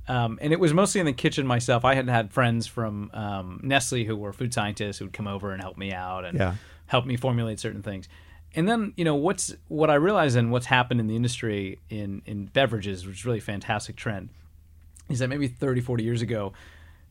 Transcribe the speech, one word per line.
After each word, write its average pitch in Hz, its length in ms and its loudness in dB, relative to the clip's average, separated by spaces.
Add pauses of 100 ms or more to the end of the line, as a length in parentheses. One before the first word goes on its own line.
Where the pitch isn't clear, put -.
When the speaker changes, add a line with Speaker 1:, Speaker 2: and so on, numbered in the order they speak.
Speaker 1:
Yeah. 123 180 2
Speaker 2:
Um, 113 180 -2
and 147 100 2
it 175 80 4
was 156 140 6
mostly 196 260 4
in 165 60 4
the 143 60 4
kitchen 147 340 0
myself. 120 380 4
I 135 100 6
hadn't 127 180 2
had 113 200 2
friends 117 340 2
from, 104 480 -6
um, 98 480 -6
Nestle 131 420 0
who 107 120 -2
were 104 160 -8
food 120 200 -4
scientists 104 460 -4
who 101 80 -8
would 92 80 -14
come 107 140 -8
over 98 240 -6
and 95 100 -8
help 92 160 -12
me 98 140 -6
out 92 340 -6
and 87 120 -6
Speaker 1:
Yeah. 92 160 2 (320)
Speaker 2:
help 127 200 0
me 127 100 -2
formulate 117 420 -2
certain 101 240 -8
things. 95 260 -10 (440)
And 165 160 0
then, 226 280 0
you 175 80 -2
know, 151 100 4
what's, 156 400 0 (140)
what 156 220 2
I 147 40 6
realized 156 420 4
and 117 140 4
what's 123 160 0
happened 123 320 4
in 110 80 0
the 110 80 -2
industry 110 640 -2 (100)
in, 104 380 -8
in 101 200 -8
beverages, 101 600 0
which 95 120 -10
is - 60 -12
really 117 140 0
a - 40 -8
fantastic 104 520 -4
trend, 101 360 -6 (760)
is 123 120 -2
that 127 80 2
maybe 143 180 0
thirty, 127 340 0
forty 120 220 -2
years 117 180 0
ago, 104 320 -2 (580)